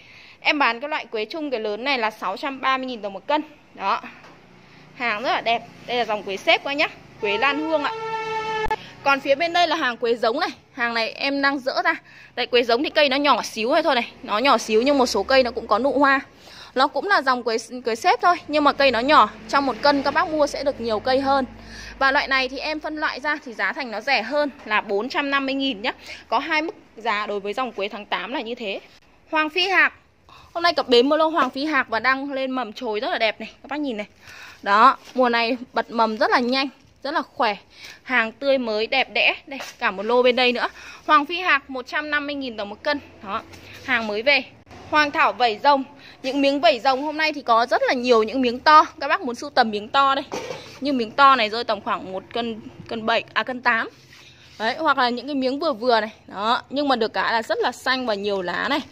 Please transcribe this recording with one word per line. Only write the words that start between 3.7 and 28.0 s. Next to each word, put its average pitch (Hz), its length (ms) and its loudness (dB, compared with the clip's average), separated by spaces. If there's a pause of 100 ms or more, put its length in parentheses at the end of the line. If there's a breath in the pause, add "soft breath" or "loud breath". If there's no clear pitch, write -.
Đó. 202 280 -2 (920 loud breath)
Hàng 233 280 -4
rất 294 60 -2
là 302 120 0
đẹp. 233 220 -2 (240)
Đây 240 100 -2
là 233 80 0
dòng 208 180 -4
quế 190 140 -6
xếp 330 260 2
các 285 100 -6
nhá. 311 140 0 (340)
Quế 208 160 -2
lan 277 220 0
hương 311 240 0
ạ. 214 80 -2 (1120 loud breath)
Còn 277 160 2
phía 277 160 0
bên 339 180 -2
đây 349 140 2
là 302 80 -2
hàng 254 220 -2
quế 233 180 0
giống 226 240 0
này. 359 100 -2 (240)
Hàng 233 200 -4
này 226 180 -2
em 277 300 -4
đang 277 180 0
dỡ 262 240 -4
ra. 330 120 0 (400 loud breath)
Đây, 240 120 -4
quế 247 160 2
giống 240 200 2
thì 277 60 -2
cây 294 200 4
nó 262 80 2
nhỏ 277 260 4
xíu 226 300 -2
này 320 100 4
thôi 294 120 2
này. 233 160 -2 (120)
Nó 208 140 -4
nhỏ 254 200 4
xíu 220 240 2
nhưng 285 160 4
một 247 80 4
số 202 180 0
cây 262 200 4
nó 240 80 -2
cũng - 160 -8
có 214 120 4
nụ 269 200 0
hoa. 277 200 4 (560 loud breath)
Nó 262 120 4
cũng 285 200 -6
là 381 140 4
dòng 254 220 0
quế, 226 140 0 (280)
quế 226 100 0
xếp 370 260 2
thôi, 349 140 4 (120)
nhưng 294 160 2
mà 269 100 4
cây 277 180 4
nó 226 80 0
nhỏ. 254 300 6 (200)
Trong 277 160 2
một 247 160 -2
cân 285 220 4
các 285 100 -2
bác 339 140 0
mua 302 200 2
sẽ 277 160 -8
được 262 180 -4
nhiều 220 180 -2
cây 254 200 0
hơn. 269 260 0 (540 loud breath)
Và 269 120 4
loại 285 160 2
này 262 220 0
thì 269 80 -10
em 311 220 -6
phân 311 160 -8
loại 302 240 -4
ra 294 260 -2
thì 240 80 -12
giá 196 200 -2
thành 269 180 -8
nó 214 100 -6
rẻ 254 200 2
hơn 285 280 -2 (160)
là 214 160 2
bốn 208 280 -4
trăm 285 220 -4
năm 277 140 0
mươi 269 100 -4
nghìn 269 260 -4
nhá. 262 100 -4 (360 loud breath)
Có 226 120 0
hai 311 220 -2
mức 330 140 -8 (220)
giá 214 280 -4
đối 202 140 -6
với 202 140 -6
dòng 254 180 -4
quế 202 160 -6
tháng 208 180 -12